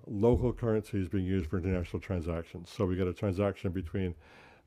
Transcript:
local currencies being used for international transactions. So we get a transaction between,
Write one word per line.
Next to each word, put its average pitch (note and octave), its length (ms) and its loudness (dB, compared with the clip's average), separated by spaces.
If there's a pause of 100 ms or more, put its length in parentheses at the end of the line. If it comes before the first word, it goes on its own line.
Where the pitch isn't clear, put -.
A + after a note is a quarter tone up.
local A#2 480 4
currencies G#2+ 540 0
being F#2+ 180 0
used F#2 240 0
for G2+ 80 -2
international F2+ 420 0
transactions. E2+ 680 -4
So - 160 0
we F#2 100 2
get F#2 120 2
a F2 60 -2
transaction G2 580 0
between, F#2 420 -2 (540)